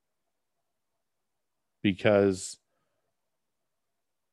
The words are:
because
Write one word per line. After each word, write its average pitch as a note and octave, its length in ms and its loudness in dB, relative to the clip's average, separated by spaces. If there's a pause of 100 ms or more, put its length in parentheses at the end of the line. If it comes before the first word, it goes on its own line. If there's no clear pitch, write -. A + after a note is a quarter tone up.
(1800)
because G2+ 720 0 (1800)